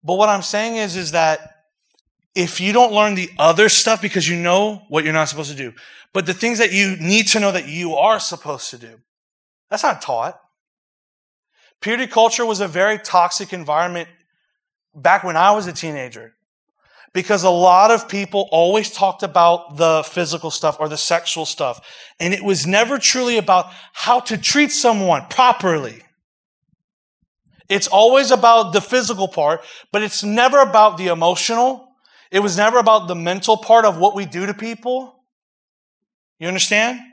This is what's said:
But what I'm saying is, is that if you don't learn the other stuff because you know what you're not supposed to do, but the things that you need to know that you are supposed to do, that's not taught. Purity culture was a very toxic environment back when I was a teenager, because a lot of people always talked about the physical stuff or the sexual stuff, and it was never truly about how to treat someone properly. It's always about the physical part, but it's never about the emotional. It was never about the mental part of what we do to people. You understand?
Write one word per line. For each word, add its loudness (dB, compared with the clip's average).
But -4
what 2
I'm 0
saying -4
is, -6
is -8
that -2
if -2
you -2
don't 4
learn 2
the -6
other 4
stuff 2
because -2
you -4
know -2
what -2
you're -4
not 0
supposed -10
to -14
do, -14
but -2
the -6
things -4
that 0
you 0
need 0
to 0
know 2
that -6
you -8
are 2
supposed -10
to -20
do, -20
that's -6
not -2
taught. -8
Purity -4
culture 0
was -6
a -4
very -2
toxic -2
environment -4
back 0
when -6
I 4
was -2
a -12
teenager, -12
because -2
a 4
lot 6
of 0
people -6
always 2
talked -2
about 2
the 2
physical -6
stuff -4
or -4
the -8
sexual -4
stuff, -6
and -2
it -6
was -2
never 0
truly 0
about 0
how 0
to -6
treat 0
someone 0
properly. 0
It's 0
always 4
about 4
the 2
physical -2
part, -2
but -2
it's -6
never 2
about 4
the -6
emotional. -2
It 2
was -2
never 2
about 2
the -6
mental -2
part 4
of 2
what 2
we -6
do -8
to -6
people. -10
You -8
understand? -2